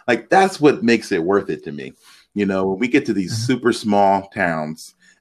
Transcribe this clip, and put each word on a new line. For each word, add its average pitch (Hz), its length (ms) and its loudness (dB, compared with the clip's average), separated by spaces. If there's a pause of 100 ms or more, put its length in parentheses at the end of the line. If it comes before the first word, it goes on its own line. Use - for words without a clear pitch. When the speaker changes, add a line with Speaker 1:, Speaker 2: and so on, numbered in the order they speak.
Speaker 1:
like, 120 240 -2
that's 190 300 2
what 143 240 4
makes 113 300 0
it 85 100 0
worth 98 260 0
it 78 140 -6
to 78 80 -10
me." 69 220 -12 (400)
You 104 120 -2
know, 95 220 0
when 95 120 -2
we 120 100 -2
get 135 160 2
to 113 80 -2
these 95 200 -2
Speaker 2:
Mm-hmm. 117 200 -2
Speaker 1:
super 120 180 0
small 101 580 2
towns 80 680 -6 (260)